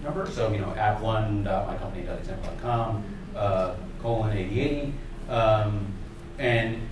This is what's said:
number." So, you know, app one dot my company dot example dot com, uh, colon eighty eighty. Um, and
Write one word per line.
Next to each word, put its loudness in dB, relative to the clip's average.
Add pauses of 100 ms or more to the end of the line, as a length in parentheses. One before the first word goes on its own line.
number." -2
So, 0
you 0
know, -2
app 2
one 2
dot 0
my -4
company -6
dot -4
example -6
dot -6
com, 0 (320)
uh, 2 (260)
colon 2
eighty 0
eighty. 2 (360)
Um, 4 (460)
and 2 (100)